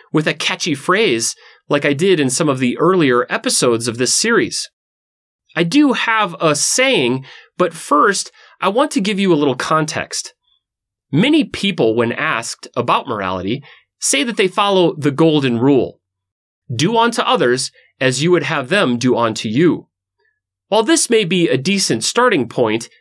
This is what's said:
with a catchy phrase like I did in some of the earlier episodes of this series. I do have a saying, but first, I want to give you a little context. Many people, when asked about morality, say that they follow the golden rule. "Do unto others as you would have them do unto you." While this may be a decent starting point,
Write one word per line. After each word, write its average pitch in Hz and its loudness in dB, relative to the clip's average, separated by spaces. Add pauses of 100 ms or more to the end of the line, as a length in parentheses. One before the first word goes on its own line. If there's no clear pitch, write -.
(120)
with 156 0
a 156 -2
catchy 185 -4
phrase 170 0 (360)
like 147 0
I 147 2
did 175 2
in 131 2
some 151 0
of 131 -2
the 123 0
earlier 139 2
episodes 127 0
of 117 -6
this 123 0
series. 214 0 (880)
I 208 0
do 262 2
have 208 -2
a 156 2
saying, 139 0 (320)
but 175 0
first, - 0 (280)
I 180 -2
want 254 0
to - 0
give 190 -2
you 196 2
a 165 6
little 147 0
context. - -4 (800)
Many 269 2
people, 117 0
when 117 0
asked 120 -6
about 147 -2
morality, 98 -4 (360)
say 277 -2
that 233 -6
they 196 0
follow 190 2
the 143 -2
golden 139 2
rule. 127 2 (760)
"Do 190 0
unto 233 0
others 135 0 (300)
as 131 0
you 170 2
would 165 2
have 135 -4
them 156 0
do 120 2
unto 113 -2
you." 120 2 (800)
While 220 0
this 311 0
may 220 2
be 175 0
a 131 0
decent 143 -2
starting 196 0
point, 113 -2 (120)